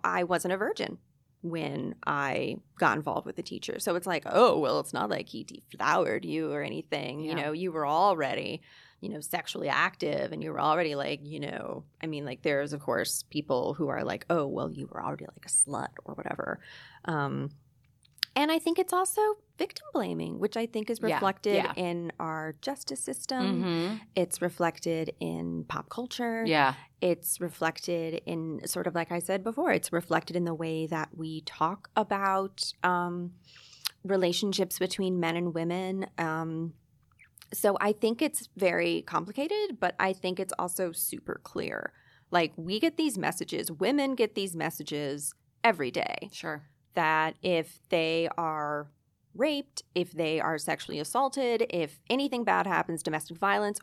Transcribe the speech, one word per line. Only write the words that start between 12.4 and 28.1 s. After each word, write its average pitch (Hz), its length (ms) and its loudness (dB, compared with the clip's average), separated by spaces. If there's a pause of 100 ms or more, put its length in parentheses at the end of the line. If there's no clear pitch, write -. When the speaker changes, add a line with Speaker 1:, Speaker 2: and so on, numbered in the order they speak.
Speaker 1:
there's, 147 300 2
of 147 80 -4
course, - 500 0
people 143 440 0
who 151 120 0
are - 160 -2
like, - 260 -4
"Oh, 156 200 2
well, 139 240 -2
you 139 180 -8
were - 100 -10
already, 143 260 -6
like, - 200 -20
a - 20 -18
slut - 420 2 (140)
or - 100 -8
whatever." - 440 -4 (460)
Um, 143 460 0 (840)
and 294 180 4
I 330 60 4
think 339 200 0
it's 370 140 2
also 370 280 2 (380)
victim - 340 -4
blaming, 165 460 -2
which 208 180 0
I 226 100 0
think 214 240 -4
is 226 120 -4
Speaker 2:
Yeah, 165 120 2
Speaker 1:
reflected 196 420 2
Speaker 2:
yeah. 190 180 2
Speaker 1:
in 170 460 -2
our 160 420 -4
justice 277 380 -6
system. 254 640 0
Speaker 2:
Mm-hmm. 175 300 0 (200)
Speaker 1:
It's 180 260 0
reflected 165 800 0
in 165 460 -4
pop 156 240 -6
culture. 233 580 -2
Speaker 2:
Yeah. 147 280 6 (260)
Speaker 1:
It's 175 400 2
reflected 165 840 -2